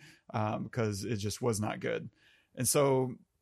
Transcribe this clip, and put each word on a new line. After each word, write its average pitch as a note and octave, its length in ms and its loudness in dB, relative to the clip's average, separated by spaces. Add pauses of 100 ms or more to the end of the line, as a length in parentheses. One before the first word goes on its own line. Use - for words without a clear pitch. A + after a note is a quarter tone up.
(340)
um, G#2+ 360 -2
'cause G#2 340 -2
it G#2+ 140 -2
just G2 240 -4
was A#2 180 0
not G#2+ 200 -4
good. - 300 -4 (460)
And B2+ 120 0
so, C3+ 460 4 (280)